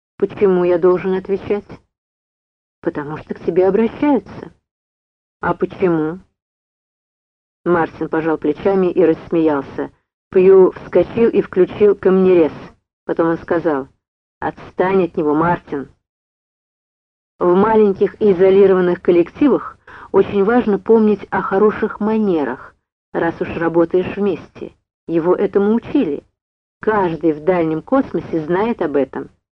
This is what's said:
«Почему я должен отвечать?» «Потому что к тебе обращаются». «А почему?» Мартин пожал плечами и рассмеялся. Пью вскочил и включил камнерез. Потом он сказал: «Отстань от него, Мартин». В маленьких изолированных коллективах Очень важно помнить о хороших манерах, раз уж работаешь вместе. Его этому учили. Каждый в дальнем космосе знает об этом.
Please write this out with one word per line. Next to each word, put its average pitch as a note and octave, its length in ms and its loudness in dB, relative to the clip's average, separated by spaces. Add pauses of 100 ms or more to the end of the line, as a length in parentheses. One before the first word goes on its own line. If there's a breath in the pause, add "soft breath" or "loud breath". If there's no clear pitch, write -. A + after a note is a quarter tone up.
(160)
«Почему F#3+ 480 0
я F3 140 2
должен F3+ 360 0
отвечать?» G3 520 -6 (1120)
«Потому D3+ 360 -8
что - 180 -12
к - 60 -20
тебе F#3 260 0
обращаются». A3+ 840 -2 (880)
«А - 120 -4
почему?» F3 680 -4 (1400)
Мартин E3+ 440 -2
пожал D#3+ 300 -2
плечами F#3 540 0
и F3+ 120 2
рассмеялся. D#3 880 -2 (400)
Пью F#3+ 420 6
вскочил - 560 0
и G3+ 140 0
включил F#3+ 540 0
камнерез. F#3 560 2 (520)
Потом E3 240 -2
он E3 100 -2
сказал: D#3 500 -4 (520)
«Отстань F3+ 640 -2
от E3 120 -6
него, D3+ 180 0
Мартин». D#3+ 560 -4 (1500)
В F3+ 160 2
маленьких G3+ 680 2
изолированных F#3+ 800 4
коллективах F3+ 720 0 (400 loud breath)
Очень G3 300 2
важно A3 340 0
помнить G#3+ 520 2
о G3 120 -2
хороших G#3 560 0
манерах, G3 760 -4 (360)
раз E3+ 280 -2
уж F3 160 -6
работаешь E3+ 600 -2
вместе. - 540 -6 (380)
Его E3 260 0
этому G3+ 400 0
учили. A#3 480 -2 (580)
Каждый F3 520 -2
в D3+ 100 -6
дальнем D#3+ 400 -2
космосе F3+ 600 -4
знает G3 360 -2
об D#3 140 -4
этом. C3+ 360 -4 (260)